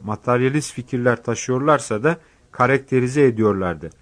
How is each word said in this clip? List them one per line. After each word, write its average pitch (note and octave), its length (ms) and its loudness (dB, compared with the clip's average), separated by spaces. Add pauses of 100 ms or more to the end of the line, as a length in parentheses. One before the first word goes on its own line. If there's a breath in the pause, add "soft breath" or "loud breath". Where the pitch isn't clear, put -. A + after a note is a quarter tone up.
materyalist B2 680 -2
fikirler B2 500 -2
taşıyorlarsa B2+ 800 -2
da, E3 140 0 (340 soft breath)
karakterize C3 720 2
ediyorlardı. F#2+ 640 0 (120)